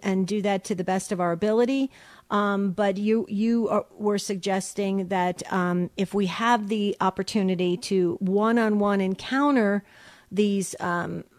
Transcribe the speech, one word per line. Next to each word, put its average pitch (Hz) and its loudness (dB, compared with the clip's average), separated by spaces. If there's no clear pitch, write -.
and 190 0
do 202 -2
that 196 0
to 214 -2
the 180 -4
best 190 -2
of 185 -2
our 175 0
ability. 240 2
Um, 202 0
but 202 0
you, 214 0
you 220 0
are, - 0
were 208 0
suggesting 190 -2
that, 180 -2
um, 180 0
if 190 -2
we 202 2
have 214 0
the 202 0
opportunity 185 0
to 180 0
one-on-one 208 2
encounter 208 0
these, 202 0
um, 170 -4